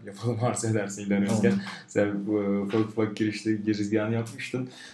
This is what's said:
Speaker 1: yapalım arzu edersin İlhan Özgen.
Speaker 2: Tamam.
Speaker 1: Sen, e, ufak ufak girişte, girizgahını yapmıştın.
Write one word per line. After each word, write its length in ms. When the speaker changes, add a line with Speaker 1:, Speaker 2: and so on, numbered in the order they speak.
Speaker 1:
yapalım 380
arzu 240
edersin 380
İlhan 180
Özgen. 160
Speaker 2:
Tamam. 140
Speaker 1:
Sen, 200
e, 520
ufak 300
ufak 260
girişte, 380
girizgahını 600
yapmıştın. 540